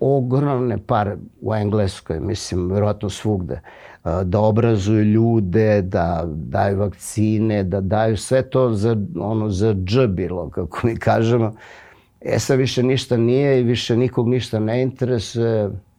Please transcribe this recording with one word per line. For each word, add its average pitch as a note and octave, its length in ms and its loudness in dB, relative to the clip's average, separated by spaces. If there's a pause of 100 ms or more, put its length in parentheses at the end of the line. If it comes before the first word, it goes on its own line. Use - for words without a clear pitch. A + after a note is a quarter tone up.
ogromne B2+ 760 0
pare G#2 380 0 (240)
u G#2+ 140 -4
Engleskoj, G2+ 680 -2
mislim, F2+ 500 -4
verovatno G#2 400 0
svugde, F2+ 500 -4 (440)
a, F2 200 -2
da F#2 160 2
obrazuju G#2+ 640 2
ljude, G#2+ 800 4
da F2 440 -2
daju E2+ 520 -2
vakcine, G#2+ 880 0
da F#2+ 160 -2
daju G#2+ 360 0
sve C3 260 0
to B2+ 300 0
za, A2 240 2 (200)
ono, G#2+ 340 -2
za G#2 240 2
dž G2+ 320 2
bilo, F2 440 -4
kako F2 320 -8
mi A#2 160 0
kažemo. A2+ 540 2 (680)
E - 180 -2
sad C3 200 0
više C3 240 0
ništa B2+ 340 0
nije B2+ 440 2
i B2 40 2
više A#2 320 0
nikog A#2+ 320 0
ništa A#2 300 -2
ne A2 240 0
interesuje. A#2 880 -2 (280)